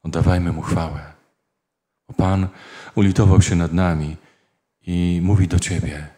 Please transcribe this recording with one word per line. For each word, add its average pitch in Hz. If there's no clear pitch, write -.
Oddawajmy 85
Mu 80
chwałę. 76
Bo -
Pan 95
ulitował 98
się 92
nad 85
nami 80
i 87
mówi 95
do 90
ciebie 76